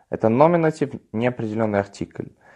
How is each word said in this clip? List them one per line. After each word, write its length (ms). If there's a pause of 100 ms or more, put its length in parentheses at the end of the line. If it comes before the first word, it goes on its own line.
Это 200
номинатив, 640 (180)
неопределенный 680
артикль. 500 (260)